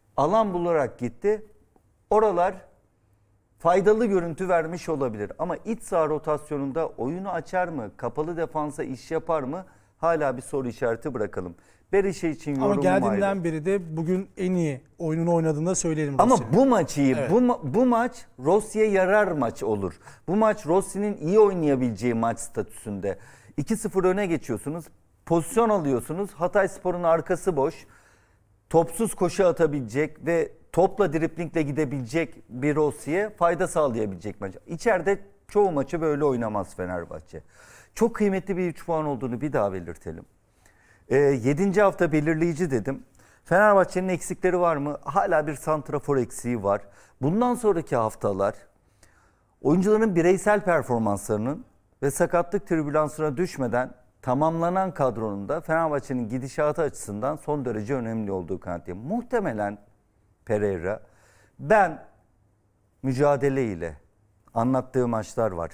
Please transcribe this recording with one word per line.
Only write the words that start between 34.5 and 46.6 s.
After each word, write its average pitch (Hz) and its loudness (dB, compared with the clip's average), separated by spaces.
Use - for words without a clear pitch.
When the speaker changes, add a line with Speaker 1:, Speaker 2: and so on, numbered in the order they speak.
Speaker 1:
İçeride 185 0
çoğu 202 2
maçı 151 -2
böyle 151 0
oynamaz 110 -2
Fenerbahçe. 85 -8
Çok 226 0
kıymetli 190 0
bir 180 -2
üç - -8
puan 156 -2
olduğunu 123 -4
bir 147 -4
daha 101 0
belirtelim. 85 -12
Ee, 127 2
yedinci 143 2
hafta 180 2
belirleyici 156 0
dedim. 127 -2
Fenerbahçe'nin 185 4
eksikleri 180 -2
var 170 2
mı? 143 -4
Hala 160 0
bir 151 -4
santrafor 147 -2
eksiği 120 -2